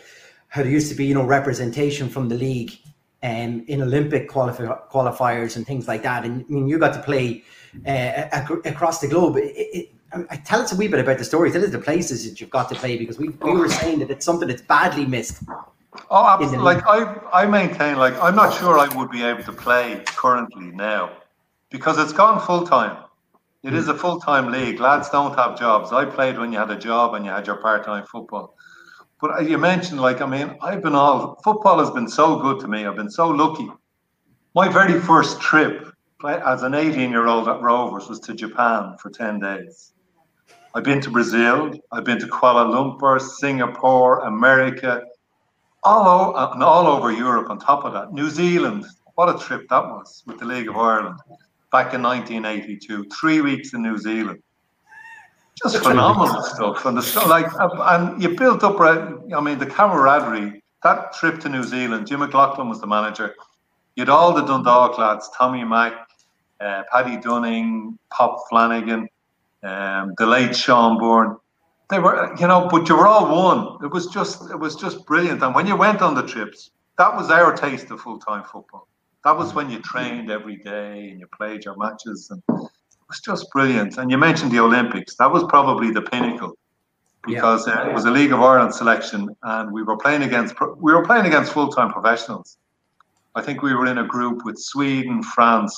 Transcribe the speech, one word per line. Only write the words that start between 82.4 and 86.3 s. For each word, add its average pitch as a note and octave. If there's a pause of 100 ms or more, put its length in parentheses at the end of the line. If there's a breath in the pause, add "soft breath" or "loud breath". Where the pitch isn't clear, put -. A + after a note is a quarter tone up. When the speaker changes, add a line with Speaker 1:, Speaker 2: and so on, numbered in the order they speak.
Speaker 2:
it - (400)
was -
just -
brilliant. B2
And B2+
you C3
mentioned D3
the A#2
Olympics. A#2
That C3
was E3+
probably C3
the G#2
pinnacle, A#2+ (720)